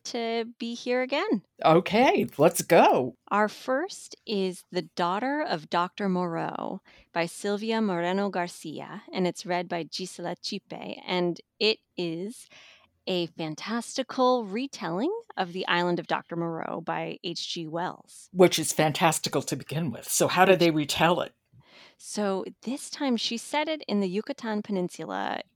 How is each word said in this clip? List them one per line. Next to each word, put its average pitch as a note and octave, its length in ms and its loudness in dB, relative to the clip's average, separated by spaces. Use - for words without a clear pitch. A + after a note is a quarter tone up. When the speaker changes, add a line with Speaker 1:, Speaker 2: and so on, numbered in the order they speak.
Speaker 1:
to A#3 400 -4
be A#3 140 -6
here B3 280 0
again. C#4 400 -2
Speaker 2:
Okay, G#3 640 6
let's E3 240 6
go. F3+ 540 6
Speaker 1:
Our G#3 220 2
first - 680 -4
is F#3+ 460 -2
The F3 120 -2
Daughter A3 480 0
of D#3+ 260 -4
Doctor F3+ 400 0
Moreau F3+ 720 -2
by E3+ 140 0
Sylvia G#3 560 -2
Moreno F#3+ 480 0
Garcia, E3 720 -6
and F#3+ 140 2
it's - 180 -4
read F3 240 -2
by E3+ 140 -4
Gisela F3 540 -8
Chipe, - 680 -10
and F3+ 360 0
it G#3+ 200 2
is F3 500 -6
a F3 180 0
fantastical A#3 1160 -2
retelling G#3 680 -4
of F3+ 160 -4
The F#3 140 -6
Island F3 320 2
of D#3+ 80 -6
Doctor - 300 -4
Moreau E3 440 -4
by E3 440 -6
H - 280 -6
G E3+ 140 -6
Wells. - 680 -8
Speaker 2:
Which F3+ 280 6
is D3+ 120 -2
fantastical D#3 680 2
to - 140 -4
begin D3 340 -4
with. - 180 -10
So - 200 2
how F3+ 160 6
did F#3+ 80 8
Speaker 1:
Which F3+ 80 6
Speaker 2:
they E3+ 100 8
retell D#3 500 4
it? - 120 -6
Speaker 1:
So G3 400 -2
this C4+ 280 -8
time C4+ 260 -2
she A#3 200 -4
set D4 320 -4
it D#4 180 -6
in G3+ 140 0
the G3 80 0
Yucatan G#3+ 540 -4
Peninsula D#3+ 760 -4